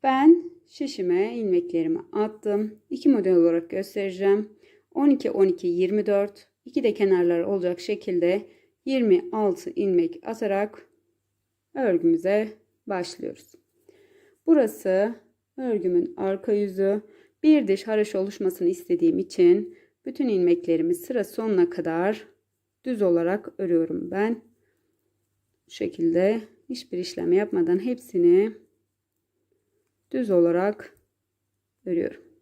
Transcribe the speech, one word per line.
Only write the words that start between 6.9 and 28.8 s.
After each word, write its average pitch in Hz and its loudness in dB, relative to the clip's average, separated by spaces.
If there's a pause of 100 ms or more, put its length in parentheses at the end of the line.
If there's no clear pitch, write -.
kenarları 180 2
olacak 180 -2
şekilde 190 -2 (260)
yirmi 226 2
altı 202 -2
ilmek 175 0
atarak 214 -4 (880)
örgümüze 185 0 (400)
başlıyoruz. - -10 (920)
Burası 214 2 (420)
örgümün 185 -2
arka 196 -4
yüzü. 202 -2 (420)
Bir 302 4
diş 196 -2
haroşa 214 -2
oluşmasını 196 -2
istediğim 170 0
için 180 2 (280)
bütün 262 -6
ilmeklerimi 175 0
sıra 226 -6
sonuna 196 0
kadar 175 -4 (580)
düz 240 -4
olarak 175 0
örüyorum 170 -2
ben. 214 -2 (1300)
Bu - -20
şekilde 185 -2 (280)
hiçbir 247 -12
işlem 175 -4
yapmadan 185 0
hepsini 196 2 (1600)